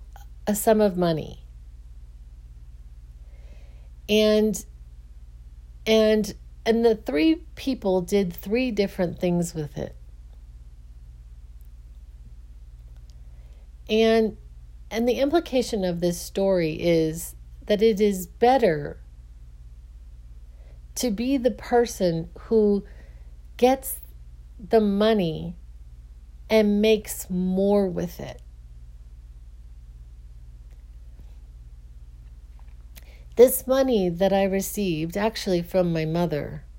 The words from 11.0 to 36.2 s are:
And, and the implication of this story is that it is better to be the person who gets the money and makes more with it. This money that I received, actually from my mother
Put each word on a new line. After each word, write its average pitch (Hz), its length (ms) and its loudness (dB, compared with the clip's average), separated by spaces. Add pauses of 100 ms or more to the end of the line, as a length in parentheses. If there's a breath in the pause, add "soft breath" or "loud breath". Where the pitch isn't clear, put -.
And, 226 480 4 (540)
and 233 180 0
the 233 60 2
implication 262 680 0
of 175 180 0
this 175 200 0
story 185 520 0
is 165 640 0 (300)
that 208 160 2
it 220 180 4
is 196 280 2
better 214 720 4 (2000 soft breath)
to 254 140 0
be 240 280 0
the 240 140 4
person 202 800 0 (120)
who 208 440 4 (720 soft breath)
gets 262 400 4 (600)
the 220 220 4
money 196 720 2 (920)
and 208 320 6
makes 214 480 2
more 190 580 2
with 175 320 -4
it. - 220 -12 (4000 loud breath)
This 254 300 8
money 254 440 4
that 180 220 2
I 196 120 4
received, 185 760 0
actually 202 460 0
from 175 280 2
my 160 140 0
mother 156 600 -2 (140)